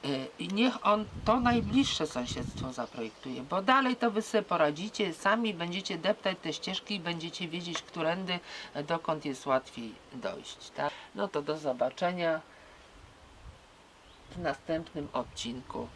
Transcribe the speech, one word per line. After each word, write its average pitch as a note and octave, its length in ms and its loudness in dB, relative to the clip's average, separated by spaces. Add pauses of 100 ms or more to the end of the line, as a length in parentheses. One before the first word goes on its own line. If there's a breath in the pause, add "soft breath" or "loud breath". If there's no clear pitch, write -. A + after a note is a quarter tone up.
Y, C3+ 240 -2 (100)
i E3+ 100 -4
niech A3 380 4
on G#3 180 6 (200)
to A#3+ 160 6
najbliższe A#3+ 680 4
sąsiedztwo B2+ 680 -4
zaprojektuje, B2 680 -6
bo F3 200 0
dalej B3+ 340 6
to A#3 140 4
wy G#3+ 120 0
sobie G#3+ 200 2
poradzicie, E3+ 720 2
sami G#3+ 400 2
będziecie F3 440 -4
deptać F#3+ 440 2
te D#3+ 100 -2
ścieżki F#3+ 420 -4
i F#3+ 60 -2
będziecie E3+ 480 -4
wiedzieć, E3+ 340 -4
którędy, F3 560 0 (500 loud breath)
dokąd D#3+ 360 0
jest C#3 220 -4
łatwiej A#2+ 480 0 (180)
dojść, - 580 -8
tak? C#3+ 220 -2 (220 loud breath)
No G2+ 140 -2
to D3 140 -2
do D3+ 160 -2
zobaczenia D#3+ 840 0 (1900 loud breath)
w F3 80 -10
następnym D#3+ 760 -4
odcinku A#2+ 840 -6